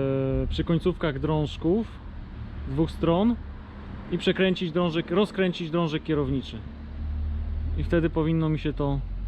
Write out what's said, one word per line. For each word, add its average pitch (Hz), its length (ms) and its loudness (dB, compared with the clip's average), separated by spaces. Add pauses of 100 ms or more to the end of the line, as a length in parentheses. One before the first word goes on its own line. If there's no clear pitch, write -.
(500)
przy - 140 0
końcówkach 165 560 0
drążków 156 680 2 (800)
z 139 40 -6
dwóch 156 200 2
stron 185 440 4 (760)
i 180 60 0
przekręcić 185 540 2
drążek, 165 400 0
rozkręcić 180 600 2
drążek 160 320 0
kierowniczy. 139 540 0 (1200)
I 151 60 2
wtedy 165 260 4
powinno 160 400 2
mi 156 100 2
się 147 140 -2
to 139 260 0 (280)